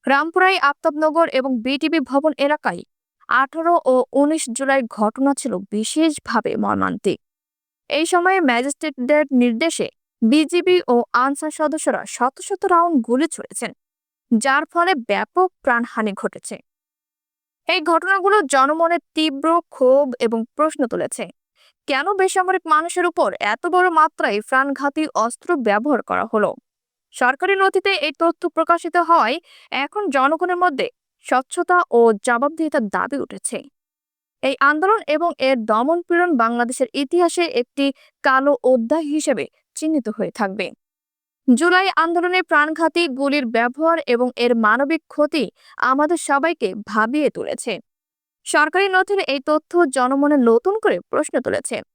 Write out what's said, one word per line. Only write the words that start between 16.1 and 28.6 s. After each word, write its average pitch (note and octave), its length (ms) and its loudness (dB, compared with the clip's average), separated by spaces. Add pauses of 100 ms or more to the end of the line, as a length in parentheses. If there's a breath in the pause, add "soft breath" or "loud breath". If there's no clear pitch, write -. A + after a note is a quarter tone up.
ঘটেছে। - 420 -10 (1120)
এই E4+ 140 0
ঘটনাগুলো F#4 600 2
জনমনে D#4 560 2 (160)
তীব্র D#4 340 -2 (220)
ক্ষোভ C4 380 4 (120)
এবং A3+ 200 -2 (160)
প্রশ্ন D4+ 320 -2
তুলেছে, F3+ 360 -6 (640 soft breath)
কেন C#4+ 260 -2
বেসামরিক F#4+ 540 0
মানুষের E4 380 0
উপর E4 240 0 (120)
এত G#3+ 260 -2
বড় F4+ 220 2
মাত্রায় D#4 520 0
প্রাণঘাতী C#4 600 -2 (120)
অস্ত্র A3+ 400 -4
ব্যবহার A3+ 460 0
করা - 240 -2
হলো? G#3 240 0 (640)
সরকারি C#4+ 420 0
নথিতে F#4+ 360 0
এই D4+ 280 -4
তথ্য E4 300 0
প্রকাশিত E4+ 480 -2